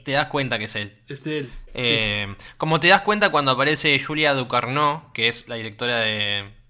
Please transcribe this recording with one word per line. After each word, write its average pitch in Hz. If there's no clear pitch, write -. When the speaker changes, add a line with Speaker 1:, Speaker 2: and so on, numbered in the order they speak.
Speaker 1:
te 143
das 143
cuenta 127
que 104
es -
él. 101
Speaker 2:
Es 139
de 156
él, 139
sí. -
Speaker 1:
Eh, 107
como 160
te 170
das 190
cuenta 208
cuando 143
aparece 143
Julia 151
Ducournau, 135
que 117
es -
la 120
directora 113
de 104